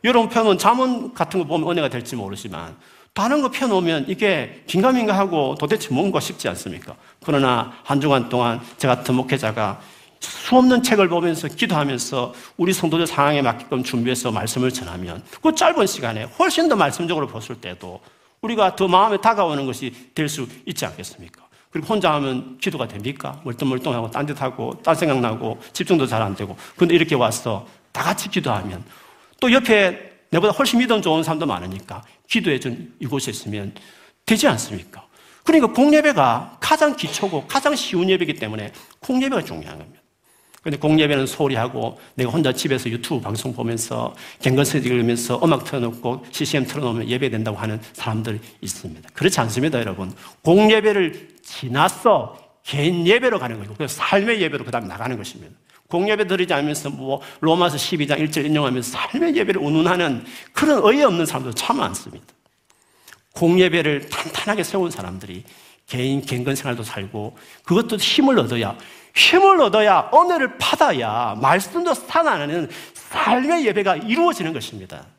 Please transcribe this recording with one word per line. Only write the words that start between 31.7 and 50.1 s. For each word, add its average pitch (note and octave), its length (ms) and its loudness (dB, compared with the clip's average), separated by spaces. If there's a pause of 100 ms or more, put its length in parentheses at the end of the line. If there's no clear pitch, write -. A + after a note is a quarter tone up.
기도해준 C#3+ 720 -4
이곳에 C3 320 -6
있으면 G#2 420 -8 (520)
되지 A3+ 220 2
않습니까? - 580 -4 (380)
그러니까 D#4 300 4
공예배가 C4 840 4
가장 D#4 360 2
기초고 E3 520 -4
가장 C#4+ 280 0
쉬운 F#3 340 -2
예배이기 F3+ 260 0
때문에 G#2+ 360 -8 (280)
공예배가 B3+ 440 -2
중요한 - 340 -12
겁니다. - 240 -20 (600)
근데 D3 160 -6
공예배는 D3 500 2
소홀히 C3+ 280 -2
하고 A#2 420 -4 (180)
내가 B2+ 140 0
혼자 C3+ 220 2
집에서 B2+ 380 -2
유튜브 A#2 320 -6
방송 A2 320 -6
보면서 A#2 600 -6 (280)
갱건스디 C3+ 480 2
읽으면서 A#2+ 520 0
음악 C#3+ 220 2
틀어놓고 A#2+ 680 -6
씨씨엠 D3 340 -2
틀어놓으면 A#2 420 -4
예배된다고 A2+ 500 -4
하는 A2 220 -6 (140)
사람들이 A2 460 -6 (200)
있습니다. - 540 -12
그렇지 F#3 260 0
않습니다, B2 400 0
여러분. F#2+ 340 -6 (280)